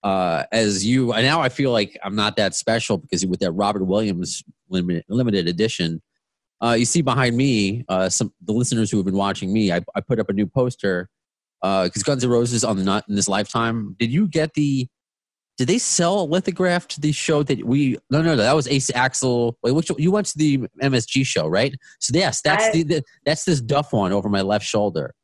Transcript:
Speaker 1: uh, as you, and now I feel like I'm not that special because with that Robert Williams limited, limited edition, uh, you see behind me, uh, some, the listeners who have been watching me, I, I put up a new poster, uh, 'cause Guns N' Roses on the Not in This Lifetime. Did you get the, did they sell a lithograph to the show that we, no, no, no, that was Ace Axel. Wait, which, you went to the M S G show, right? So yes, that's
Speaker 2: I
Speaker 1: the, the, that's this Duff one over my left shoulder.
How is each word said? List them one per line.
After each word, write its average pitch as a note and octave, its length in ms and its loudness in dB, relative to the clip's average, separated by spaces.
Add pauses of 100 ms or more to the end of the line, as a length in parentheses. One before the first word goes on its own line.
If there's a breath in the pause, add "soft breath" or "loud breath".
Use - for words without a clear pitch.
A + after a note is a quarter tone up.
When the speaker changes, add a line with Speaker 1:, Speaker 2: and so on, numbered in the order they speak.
Speaker 1:
uh, F#2 480 0
as G#2 340 0
you, B2 260 2
and A2+ 140 2
now D#3 140 2
I C3 80 0
feel C3+ 240 0
like G#2+ 320 -2
I'm G2 100 -6
not G#2+ 220 0
that G#2 180 0
special A2 440 0
because F2+ 280 -4
with F2+ 140 -2
that F#2+ 100 0
Robert G2+ 340 0
Williams F#2+ 600 -2 (240)
limited, F2+ 400 -2
limited G2+ 400 0
edition, F2 520 -2 (640)
uh, A#2 160 2
you A#2+ 60 2
see E3 180 0
behind B2+ 340 0
me, A#2 520 0
uh, F#2 200 0
some, G#2 240 -2 (120)
the A2 80 -4
listeners A2+ 400 0
who A2 60 2
have F#2 80 0
been F#2+ 100 -2
watching G2 360 -2
me, G#2 200 2
I, F2 80 0 (160)
I G2+ 60 -4
put A2+ 180 -2
up - 100 -2
a - 20 -2
new C#3+ 140 0
poster, G2+ 600 -2 (540)
uh, F#2+ 300 0
'cause - 120 -6
Guns C#3 180 0
N' B2 80 2
Roses A#2+ 320 2
on A2 140 0
the F#2+ 80 0
Not G2 240 -2
in G2+ 80 -2
This G2 120 0
Lifetime. G#2+ 680 -2
Did A#2 140 -2
you F#3+ 160 2
get D#3 260 -2
the, C#3 320 0 (720)
did B2 100 0
they G3 100 4
sell F#3 420 2
a F3+ 60 0
lithograph F3 640 0
to - 120 -10
the D3+ 120 0
show D3 300 2
that C#3 240 -2
we, C3+ 300 2 (140)
no, C#3+ 120 2
no, D#3+ 140 4
no, A2 60 4
that B2 120 4
was D3+ 140 2
Ace C3+ 260 0
Axel. B2 680 0
Wait, A#2+ 100 2
which, D#3+ 260 0
you F3 140 2
went G#3 140 0
to - 120 -8
the C#3 280 2 (160)
M C3+ 120 2
S A#2 120 0
G C3+ 180 0
show, D#2+ 240 -2
right? A#2 260 0 (240 loud breath)
So - 160 -4
yes, E3 280 0
that's G3 240 2
Speaker 2:
I A3 60 2
Speaker 1:
the, E3+ 120 2
the, D3+ 180 0 (220 soft breath)
that's D3+ 200 -2
this D#3 160 2
Duff C#3+ 320 -2
one G2 200 2
over G2+ 160 0
my G2+ 140 0
left G2+ 240 0
shoulder. F2 580 -2